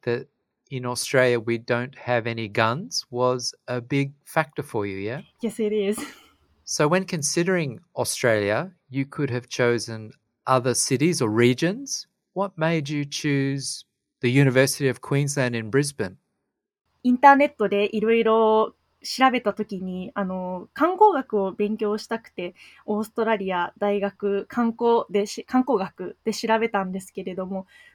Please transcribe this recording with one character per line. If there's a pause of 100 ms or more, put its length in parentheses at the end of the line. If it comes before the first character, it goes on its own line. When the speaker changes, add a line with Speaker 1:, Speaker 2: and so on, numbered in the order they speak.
Speaker 1:
that (420)
in
Australia
we
don't (140)
have
any
guns
was (100)
a
big (120)
factor
for
you,
yeah? (180)
Speaker 2:
Yes,
it
is. (640)
Speaker 1:
So
when
considering (160)
Australia, (180)
you
could
have
chosen (340)
other
cities
or
regions. (280)
What
made
you
choose (360)
the
University
of
Queensland
in
Brisbane? (840)
Speaker 2:
イ
ン
タ
ー
ネ
ッ
ト
で
い
ろ
い
ろ (260)
調
べ
た
時
に、
あ
の、
観
光
学
を
勉
強
し
た
く
て、 (320)
オ
ー
ス
ト
ラ
リ
ア
大
学
観
光
で
し-、
観
光
学
で
調
べ
た
ん
で
す
け
れ
ど
も、 (300)